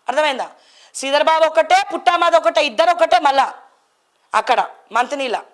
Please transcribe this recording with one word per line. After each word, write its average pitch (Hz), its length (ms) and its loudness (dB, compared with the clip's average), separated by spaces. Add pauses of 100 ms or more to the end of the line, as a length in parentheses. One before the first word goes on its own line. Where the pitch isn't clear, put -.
అర్థమైందా? 262 400 -2 (460)
శ్రీధర్ 277 280 -2
బాబు 320 200 2
ఒకటే, 320 500 2
పుట్టా 349 240 0
మధు 339 200 2
ఒకటే, 320 280 0
ఇద్దరు 302 260 0
ఒకటే 339 280 0
మళ్ళా 269 340 0 (840)
అక్కడ 214 320 0 (240)
మంతనీల. 240 500 -4 (120)